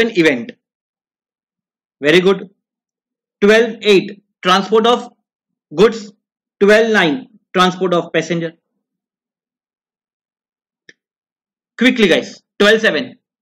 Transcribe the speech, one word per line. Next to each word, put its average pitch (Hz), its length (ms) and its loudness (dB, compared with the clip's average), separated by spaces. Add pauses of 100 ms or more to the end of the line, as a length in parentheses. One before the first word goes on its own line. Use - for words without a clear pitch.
an 226 40 -4 (140)
event, 123 280 0 (1500)
very 156 200 2
good। 190 280 -2 (920)
ट्वेल्व 214 480 0
एट, - 260 0 (300)
transport 196 400 0
of 240 180 0 (680)
goods। 214 280 2 (600)
ट्वेल्व 214 320 2
नाइन, 175 220 0 (420)
transport 180 420 0
of 170 160 -6
passenger। 165 360 -4 (3250)
Quickly 233 300 0
गाइस, 131 260 -2 (240)
ट्वेल्व 208 220 2
सेवन, 156 320 -4 (300)